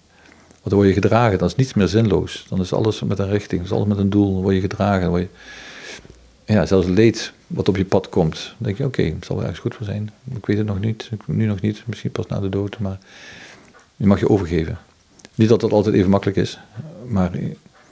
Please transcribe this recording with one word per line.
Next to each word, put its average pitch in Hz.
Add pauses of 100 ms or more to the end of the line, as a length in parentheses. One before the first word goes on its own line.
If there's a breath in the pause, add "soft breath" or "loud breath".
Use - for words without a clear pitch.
(480 soft breath)
Want -
dan 95
word 98
je 92
gedragen, 101
dan 87
is -
niets 131
meer 95
zinloos. 95
Dan 92
is 90
alles 110
met 104
een 98
richting, 98
dan 90
is 107
alles 107
met 101
een 98
doel, 101
dan 92
word 98
je 92
gedragen. 98
Dan 87
word 87
je, -
ja, 92
zelfs 92
leed 104 (140)
wat -
op 92
je 95
pad 95
komt, 82
dan -
denk 104
je, 139
"Oké, 131
het 82
zal 92
wel 98
ergens -
goed -
voor 107
zijn. 104 (240)
Ik 107
weet 104
het 107
nog 101
niet, 110
ik, 107
nu 107
nog 101
niet, 107
misschien -
pas -
na 95
de 98
dood, 98
maar 98 (1000 loud breath)
je -
mag 95
je -
overgeven." 85 (580)
Niet 110
dat 110
dat 107
altijd 104
even 98
makkelijk 98
is, - (480)
maar 92 (600 loud breath)